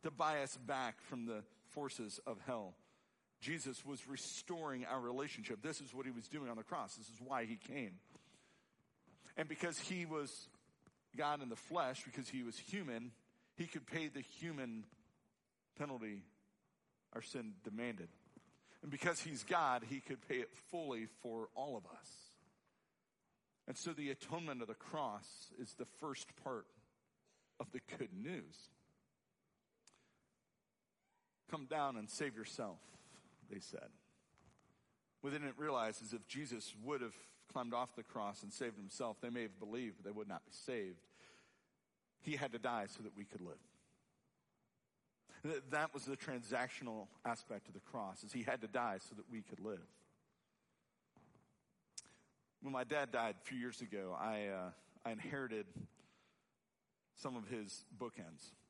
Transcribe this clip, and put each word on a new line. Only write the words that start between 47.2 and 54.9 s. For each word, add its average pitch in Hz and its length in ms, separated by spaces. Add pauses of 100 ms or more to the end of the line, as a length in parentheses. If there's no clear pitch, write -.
aspect 113 440
of 98 60
the 98 60
cross, 98 440
is 104 100
he 123 100
had 123 180
to 110 60
die 107 320
so - 160
that 107 140
we 113 120
could - 180
live. 95 260 (2750)
When 135 120
my 127 100
dad 139 280
died 117 300
a - 40
few 131 120
years 120 240
ago, 95 380
I, 104 280
uh, 92 240 (340)